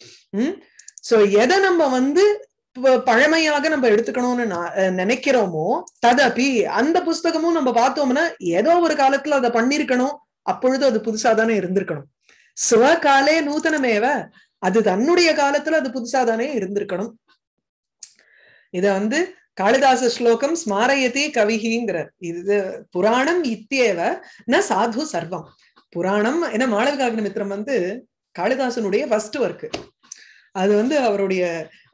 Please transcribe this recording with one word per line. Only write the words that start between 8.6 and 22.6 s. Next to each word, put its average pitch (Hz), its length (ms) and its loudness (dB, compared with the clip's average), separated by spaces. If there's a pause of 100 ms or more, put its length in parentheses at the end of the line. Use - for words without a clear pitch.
ஒரு 320 140 2
காலத்துல 277 360 0
அதை 262 200 2
பண்ணிருக்கணும், 254 680 0 (260)
அப்பொழுது 254 440 0
அது 226 140 2
புதுசா 220 360 0
தானே 220 240 2
இருந்திருக்கணும். 180 520 -6 (580)
ஸ்வகாலே 294 720 4
நூதனமேவ, 277 880 -2 (280)
அது 190 260 0
தன்னுடைய 302 500 2
காலத்துல 294 360 0
அது 302 200 0
புதுசா 254 340 -2
தானே 233 300 -2
இருந்திருக்கணும். 196 560 -6 (1600)
இத 190 220 0
வந்து 220 420 -2 (280)
காளிதாச 254 460 2
ஸ்லோகம் 233 580 0
ஸ்மாரயதி 254 640 0
கவிஹிங்கிறார். 226 760 -2 (100)
இது 190 720 -4